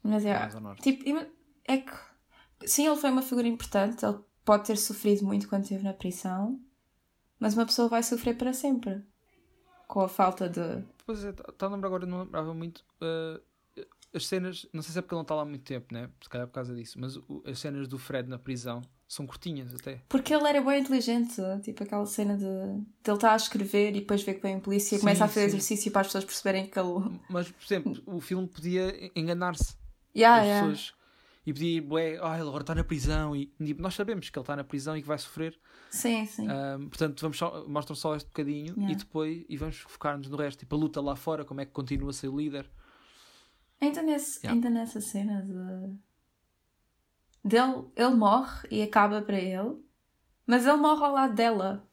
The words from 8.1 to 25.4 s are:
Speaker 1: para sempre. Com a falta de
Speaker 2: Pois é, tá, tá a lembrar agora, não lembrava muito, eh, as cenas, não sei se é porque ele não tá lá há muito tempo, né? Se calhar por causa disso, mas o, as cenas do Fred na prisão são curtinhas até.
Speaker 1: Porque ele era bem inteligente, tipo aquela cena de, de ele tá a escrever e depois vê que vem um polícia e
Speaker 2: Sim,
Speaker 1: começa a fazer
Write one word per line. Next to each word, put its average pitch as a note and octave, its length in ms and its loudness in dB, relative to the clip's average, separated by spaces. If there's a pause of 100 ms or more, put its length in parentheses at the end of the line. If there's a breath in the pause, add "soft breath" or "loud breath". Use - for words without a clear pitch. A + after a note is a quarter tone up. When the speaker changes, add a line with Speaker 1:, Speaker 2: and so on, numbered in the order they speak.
Speaker 1:
para B3+ 160 -2
sempre. A#3+ 500 -2 (840)
Com G3 120 0
a F#3+ 80 4
falta F#3 400 2
de F3 360 -4 (220)
Speaker 2:
Pois G#3 180 -6
é, G3+ 80 -8
tá, - 200 -16
tá - 140 -6
a - 40 -2
lembrar G3 180 -4
agora, F#3 180 -4
não F3+ 140 -6
lembrava E3 340 -6
muito, E3 280 -10 (180)
eh, D#3+ 400 -6 (760)
as E3+ 120 -6
cenas, F#3 460 -4
não D#3 100 -8
sei E3 100 -12
se F3 60 -4
é F3+ 40 -4
porque F3+ 120 -8
ele E3+ 60 -2
não D#3 40 -8
tá D#3 100 -2
lá D3+ 80 0
há - 40 -2
muito C#3 180 -12
tempo, B2 280 -8
né? A#2 160 -10 (140)
Se - 80 -20
calhar B2 160 -6
por B2 80 -20
causa B2 200 -8
disso, A#2 240 -12
mas C3 180 -8
o, - 300 -14
as C3+ 120 -10
cenas C#3 300 -6
do C3 100 -8
Fred C3 300 -6
na B2 100 -10
prisão B2 420 -6 (260)
são C#3+ 200 -10
curtinhas C3 480 -10
até. C3 340 -12
Speaker 1:
Porque C4+ 260 2
ele D4 140 6
era C#4+ 140 6
bem C#4 180 4
inteligente, A#3+ 540 2 (280)
tipo G#3+ 200 -8
aquela G#3 240 -2
cena G3+ 320 0
de, G3 60 -2 (580)
de G#3+ 80 0
ele G3+ 80 4
tá A3 160 8
a - 20 6
escrever G#3 540 2
e G3+ 100 -2
depois G3+ 220 0
vê G3 100 -2
que G3 80 -6
vem F#3+ 160 -2
um F#3+ 40 -4
polícia G3+ 340 0
e G3+ 40 2
Speaker 2:
Sim, G#3 60 2
Speaker 1:
começa G3+ 220 6
a - 20 2
fazer G#3 140 2